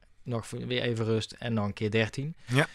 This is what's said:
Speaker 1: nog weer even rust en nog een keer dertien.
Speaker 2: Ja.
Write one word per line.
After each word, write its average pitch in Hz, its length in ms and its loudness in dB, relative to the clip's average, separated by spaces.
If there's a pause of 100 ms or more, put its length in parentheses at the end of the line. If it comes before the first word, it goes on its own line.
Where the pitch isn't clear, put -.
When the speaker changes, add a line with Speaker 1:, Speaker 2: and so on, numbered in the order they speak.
(240)
Speaker 1:
nog 117 260 -4
weer 120 320 -4
even 117 240 2
rust 110 340 0
en 120 140 -2
nog 107 120 2
een 98 80 -2
keer 107 180 -2
dertien. 113 440 0 (100)
Speaker 2:
Ja. 135 300 4